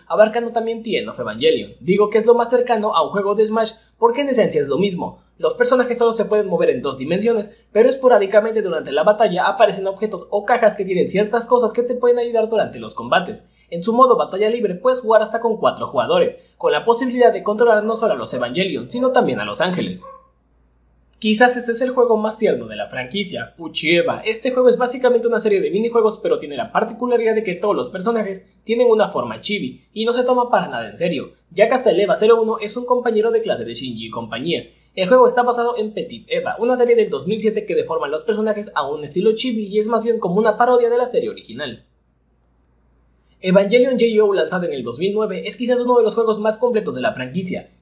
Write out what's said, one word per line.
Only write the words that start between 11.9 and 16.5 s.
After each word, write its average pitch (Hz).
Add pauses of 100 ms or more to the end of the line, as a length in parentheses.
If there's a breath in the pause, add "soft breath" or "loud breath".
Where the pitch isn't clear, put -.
pueden 240
ayudar 226
durante 175
los 107
combates. 170 (260 soft breath)
En 170
su 214
modo 247
batalla 196
libre 214
puedes 254
jugar 220
hasta 214
con 226
cuatro -
jugadores, 143 (200 soft breath)